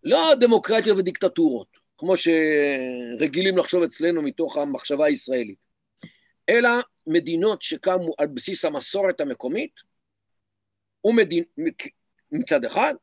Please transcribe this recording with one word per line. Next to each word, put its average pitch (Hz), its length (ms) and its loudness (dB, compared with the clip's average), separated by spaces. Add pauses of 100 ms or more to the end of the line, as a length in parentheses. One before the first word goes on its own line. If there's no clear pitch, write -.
לא 311 380 4
דמוקרטיה 220 540 4
ודיקטטורות, 170 800 0 (220)
כמו 180 180 0
שרגילים 147 1400 0
לחשוב 175 240 0
אצלנו 165 400 -2
מתוך 143 340 -4
המחשבה 143 500 -2
הישראלית, 127 520 -4 (920)
אלא 240 220 4 (360)
מדינות 170 560 0
שקמו 175 560 -2
על 147 80 0
בסיס 147 380 -8
המסורת 175 560 -2
המקומית, 147 520 -6 (1300)
ומדין-, 190 400 2 (880)
מצד 147 320 0
אחד 233 380 0